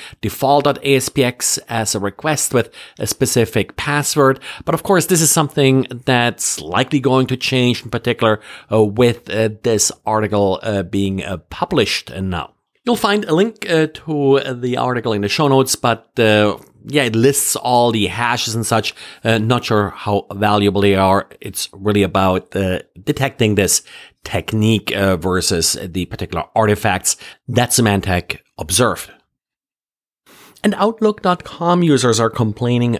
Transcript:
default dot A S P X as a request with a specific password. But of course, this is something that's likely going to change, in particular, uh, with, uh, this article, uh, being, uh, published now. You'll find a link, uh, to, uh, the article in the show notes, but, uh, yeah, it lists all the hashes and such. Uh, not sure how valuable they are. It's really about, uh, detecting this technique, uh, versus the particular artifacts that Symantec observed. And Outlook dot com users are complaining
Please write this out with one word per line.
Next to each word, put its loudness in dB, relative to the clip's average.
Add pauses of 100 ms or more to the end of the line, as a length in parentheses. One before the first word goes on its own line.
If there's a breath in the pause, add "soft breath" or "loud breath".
(220 loud breath)
default 0
dot -2
A 4
S -2
P 0
X -2 (100)
as -2
a -2
request -4
with 0 (260 loud breath)
a -4
specific -2
password. 0 (260 loud breath)
But 0
of -2
course, 2
this 2
is 2
something 2 (200)
that's 0
likely -2
going 2
to -4
change, 0
in -12
particular, 0 (320 loud breath)
uh, 4
with, 0
uh, 0 (120)
this 0 (160)
article, 0
uh, -2
being, -4
uh, -8 (140)
published -4
now. -6 (300)
You'll 0
find 0
a -2
link, -2
uh, 2
to, 0
uh, -6
the -4
article -2
in 0
the -2
show 0
notes, 2
but, -4
uh, 4 (320)
yeah, 0
it 0
lists 2
all 2
the 0
hashes -4
and -4
such. -2 (300 loud breath)
Uh, 2
not 0
sure 2
how -4
valuable 2
they 4
are. 2 (140)
It's -10
really 0
about, 0
uh, -2 (240)
detecting 0
this 0 (420 loud breath)
technique, -2
uh, 0
versus -2
the -6
particular -8 (100)
artifacts 0 (320 loud breath)
that 0
Symantec 0 (180)
observed. -2 (1500 loud breath)
And 2
Outlook 0
dot -2
com 0
users 4
are 2
complaining 0